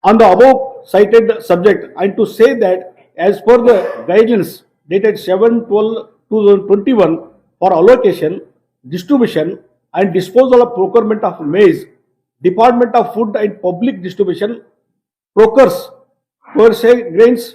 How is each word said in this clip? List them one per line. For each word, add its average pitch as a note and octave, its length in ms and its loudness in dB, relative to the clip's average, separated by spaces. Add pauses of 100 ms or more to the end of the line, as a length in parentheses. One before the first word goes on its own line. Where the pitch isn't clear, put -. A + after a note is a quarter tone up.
On A3 120 4
the G#3+ 140 6
above B3+ 220 6 (340)
cited G#3 340 2 (240)
subject, F3+ 320 0 (200)
and G3 160 -2
to A3 80 0 (120)
say A3+ 120 4 (140)
that F#3 160 -2 (480)
as G3 80 0 (120)
per B3 100 4 (120)
the A3 80 4 (320)
guidelines G#3+ 420 0 (400)
dated G3 240 -2 (120)
seven G3+ 260 0 (160)
twelve G#3+ 260 -2 (340)
two G#3+ 120 -2
thousand G3+ 280 2
twenty-one G3+ 460 0 (460)
for F#3 180 0
allocation, F#3 540 2 (600)
distribution, F3+ 540 -2 (500)
and F#3+ 200 -2
disposal A#3+ 480 2
of E3 40 -14 (100)
procurement G#3+ 500 -2
of C#3 60 -12 (200)
maize, F#3 260 2 (600)
Department A#3 580 0
of A3+ 140 -2
Food G#3+ 180 -4 (100)
and G#3+ 260 -6
Public G3 280 -4 (100)
Distribution F#3 460 -6 (840)
procures A3 420 2 (760)
coarse A3 320 2 (300)
grains A#3 280 2 (120)